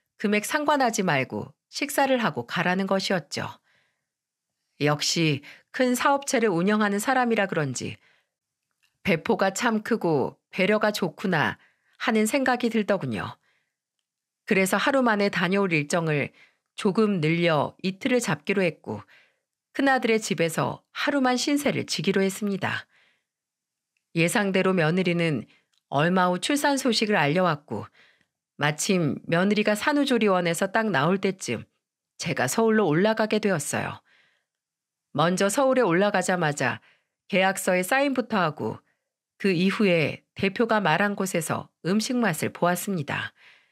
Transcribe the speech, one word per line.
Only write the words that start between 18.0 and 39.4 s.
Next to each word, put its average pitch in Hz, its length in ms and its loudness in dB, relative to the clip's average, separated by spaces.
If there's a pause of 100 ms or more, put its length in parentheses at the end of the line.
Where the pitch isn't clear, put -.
잡기로 196 420 -2
했고 127 400 -4 (720)
큰아들의 247 480 2
집에서 165 720 -2
하루만 262 460 0
신세를 262 500 0
지기로 190 340 0
했습니다. 113 640 -4 (1300)
예상대로 190 580 2
며느리는 170 720 0 (440)
얼마 180 380 2
후 180 120 0
출산 285 380 0
소식을 220 380 0
알려왔고 151 680 0 (720)
마침 151 680 0
며느리가 208 500 2
산후조리원에서 208 960 0
딱 220 180 0
나올 165 300 2
때쯤 190 440 -4 (540)
제가 131 300 -2
서울로 220 400 2
올라가게 214 520 2
되었어요. 143 640 -4 (1120)
먼저 180 360 2
서울에 262 320 2
올라가자마자 180 1000 0 (480)
계약서에 185 560 0
사인부터 262 560 0
하고 135 400 -2 (580)
그 196 140 0